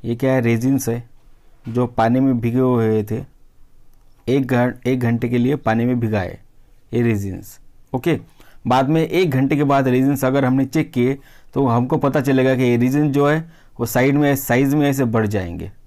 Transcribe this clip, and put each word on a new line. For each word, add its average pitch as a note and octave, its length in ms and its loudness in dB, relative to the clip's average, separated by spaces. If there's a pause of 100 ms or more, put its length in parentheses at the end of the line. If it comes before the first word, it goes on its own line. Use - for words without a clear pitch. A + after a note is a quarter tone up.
ये A#2 100 -4
क्या C3 180 0
है, C3 80 2
रेजिन्स A#2+ 480 0
है A#2+ 140 -4 (640)
जो B2 200 -2
पानी A#2+ 320 2
में C3 200 2
भिगे A#2 200 -2
हुए A2+ 520 2
थे, A#2+ 120 -6 (1040)
एक C3 200 0
घं-, B2 260 0 (140)
एक C3 120 0
घंटे A#2+ 300 -2
के A#2+ 80 -2
लिए B2 180 0
पानी A2+ 300 0
में B2 140 0
भिगाए G#2 380 -4 (560)
ये A#2 80 0
रेजिन्स। G2+ 580 -4 (340)
ओके, C3 260 -2 (480)
बाद C3 220 2
में D#3+ 120 2
एक E3+ 300 0
घंटे C3+ 240 0
के C#3+ 80 0
बाद C#3 240 2
रेजिन्स C3 380 2
अगर C3+ 200 0
हमने C3 200 2
चेक D#3 280 -4
किए C3 240 0 (360)
तो C#3+ 140 0
हमको B2 300 0
पता C#3+ 240 0
चलेगा C3 340 2
कि B2+ 80 0
ये B2 140 2
रेजिन C3+ 340 2
जो C#3+ 160 2
है D3+ 120 2 (400)
वो A#2 60 -2
साइड C3 300 0
में, C#3+ 200 2
साइज C3 380 0
में C#3+ 160 2
ऐसे C#3 160 0
बढ़ A2 220 0
जाएंगे। F2 440 -6 (160)